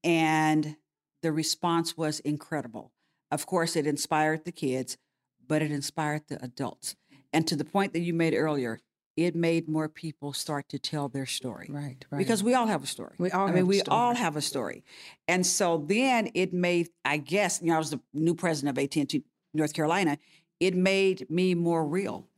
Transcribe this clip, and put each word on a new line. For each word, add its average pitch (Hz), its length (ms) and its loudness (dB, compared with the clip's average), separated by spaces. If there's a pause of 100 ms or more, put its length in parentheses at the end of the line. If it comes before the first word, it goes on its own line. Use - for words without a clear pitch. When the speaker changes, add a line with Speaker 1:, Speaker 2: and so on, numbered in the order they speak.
Speaker 1:
And 156 720 2 (460)
the 165 100 0
response 165 680 0
was 151 240 -2
incredible. 147 680 -6 (400)
Of 147 140 -4
course, 165 300 0
it 147 100 2
inspired 156 600 0
the 175 60 -8
kids, 131 460 -4 (480)
but 151 160 0
it 151 100 -2
inspired 151 560 -4
the - 160 -10
adults. - 520 -8 (380)
And 160 140 4
to 165 80 -2
the 151 100 -2
point 196 280 0
that 165 60 -2
you 170 140 -2
made 165 200 2
earlier, 127 460 0 (380)
it 165 180 0
made 165 320 2
more 156 220 -2
people 147 420 -12
start 143 380 -6
to 139 100 -8
tell 143 300 -4
their 135 160 -6
story. - 440 -8
Speaker 2:
Right, 143 400 -10
right. 143 80 -6
Speaker 1:
Because 196 240 0
we 240 120 2
all 240 140 2
have 165 160 -2
a 139 40 -8
story. - 300 -12
Speaker 2:
We 180 140 0
all 185 120 2
Speaker 1:
I 196 40 2
Speaker 2:
have 180 80 2
Speaker 1:
mean, 185 80 6
Speaker 2:
a 180 40 4
Speaker 1:
we 196 120 4
Speaker 2:
story. - 180 2
Speaker 1:
all 240 180 2
have 175 200 0
a 151 60 -2
story. 123 420 -6 (440)
And 180 180 4
so 170 320 2 (100)
then 233 460 2
it 180 200 0
made, 175 360 2 (140)
I 147 140 0
guess, 165 440 0
you 170 80 -2
know, 165 60 4
I 160 40 4
was 156 120 -2
the 139 80 -6 (140)
new 160 200 2
president 147 440 -2
of 139 60 0
A 139 40 -2
T 151 140 -2
and 139 80 -2
T 135 140 -2 (300)
North 151 200 0
Carolina, 160 440 2 (420)
it 185 160 2
made 190 540 2
me 180 260 2
more 170 300 2
real 175 420 -4 (100)